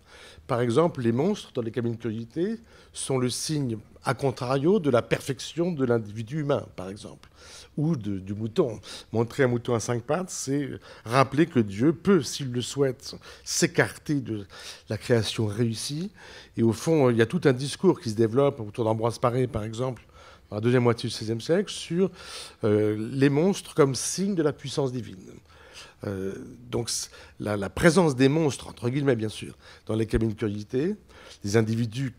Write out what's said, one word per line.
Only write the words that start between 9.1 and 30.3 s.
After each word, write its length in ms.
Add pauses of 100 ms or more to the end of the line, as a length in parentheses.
Montrer 320
un 40
mouton 280
à 40
cinq 220
pattes, 300
c'est 360 (380)
rappeler 400
que 140
Dieu 340
peut, 300
s'il 280
le 100
souhaite, 520 (300)
s'écarter 760
de 260 (420)
la 80
création 480
réussie. 640 (460)
Et 60
au 100
fond, 380
il 60
y 40
a 60
tout 180
un 80
discours 480
qui 80
se 60
développe 440
autour 260
d'Ambroise 340
Paré, 260
par 180
exemple, 400 (460)
dans 60
la 60
deuxième 220
moitié 260
du 60
seizième 260
siècle, 300
sur, 380 (540)
euh, 500
les 160
monstres 460
comme 180
signe 400
de 80
la 100
puissance 400
divine. 260 (880)
Euh, 280 (380)
donc, 180
c-, 200 (320)
la, 160
la 120
présence 460
des 140
monstres, 400
entre 200
guillemets 280
bien 100
sûr, 300 (280)
dans 100
les 100
cabines 240
de 40